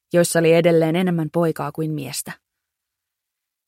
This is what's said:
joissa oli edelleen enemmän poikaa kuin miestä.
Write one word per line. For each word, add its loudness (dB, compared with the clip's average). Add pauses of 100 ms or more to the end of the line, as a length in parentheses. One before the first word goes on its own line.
(140)
joissa 2
oli 4
edelleen 2
enemmän -2
poikaa -4
kuin -6
miestä. -10 (1400)